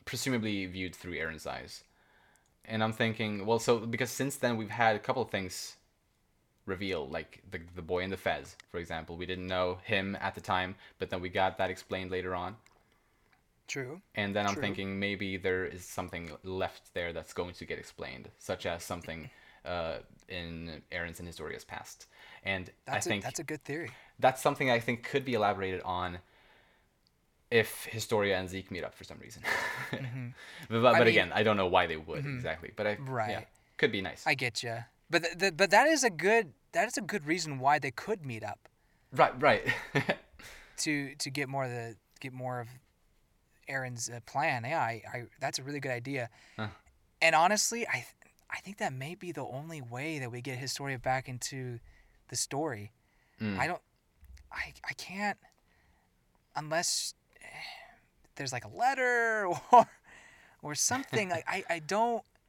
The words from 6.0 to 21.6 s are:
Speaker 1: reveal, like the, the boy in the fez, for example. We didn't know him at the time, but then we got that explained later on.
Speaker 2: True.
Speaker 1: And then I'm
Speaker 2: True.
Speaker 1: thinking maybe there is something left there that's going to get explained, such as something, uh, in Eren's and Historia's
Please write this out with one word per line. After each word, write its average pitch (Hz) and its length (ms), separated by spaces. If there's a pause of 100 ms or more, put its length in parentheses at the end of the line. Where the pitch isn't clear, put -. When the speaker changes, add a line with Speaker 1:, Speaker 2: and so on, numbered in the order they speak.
Speaker 1:
reveal, 92 440
like 82 320 (100)
the, 92 80 (160)
the 90 60
boy 90 220
in 95 60
the 95 80
fez, 76 380 (160)
for 90 60
example. 82 400
We 87 80
didn't 92 220
know 92 360
him 98 380
at 95 120
the - 80
time, 92 340 (220)
but 92 120
then 95 120
we 90 60
got 95 300
that 95 120
explained 92 400
later 92 240
on. 90 220 (1120)
Speaker 2:
True. 143 340 (140)
Speaker 1:
And 101 200
then 104 120
I'm 98 60
Speaker 2:
True. - 80
Speaker 1:
thinking 98 380
maybe 98 380
there 92 280
is 87 200
something 85 460 (120)
left 92 500
there 87 180
that's 82 220
going 87 220
to 85 100
get - 140
explained, - 500 (100)
such - 260
as 85 180
something, 82 460 (360)
uh, 82 320 (320)
in 85 520 (100)
Eren's 85 280
and 87 80
Historia's - 380